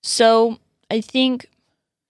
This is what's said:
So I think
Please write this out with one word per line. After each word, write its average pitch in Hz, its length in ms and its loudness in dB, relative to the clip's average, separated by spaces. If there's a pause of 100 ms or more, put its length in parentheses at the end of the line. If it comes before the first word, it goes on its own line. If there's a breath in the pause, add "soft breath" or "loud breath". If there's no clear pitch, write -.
So 226 560 0 (320)
I 226 100 -2
think 254 460 -4 (640)